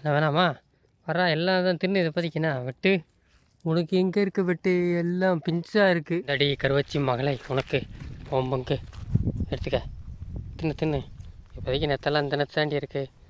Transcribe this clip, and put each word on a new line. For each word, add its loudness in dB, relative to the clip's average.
நான் 2
வேணாமா? 4
வரா, 0
எல்லாம் 2
தான் 0
தின்னு 2
இதை 2
பற்றிக்கினா -2
வெட்டு. 0
உனக்கு 0
எங்கே 2
இருக்கு 0
வெட்டு? 0
எல்லாம் 2
பிஞ்சா 2
இருக்கு. 0
தடி 2
கருவச்சி 2
மகளே, 2
உனக்கு 0
உன் 2
பங்கு 0
எடுத்துக்க. -2
தின்னு, 0
தின்னு. 0
இப்போதைக்கு -2
நெத்தெல்லாம் 0
இந்த -2
நெத்து -2
தாண்டி 0
இருக்கு. -4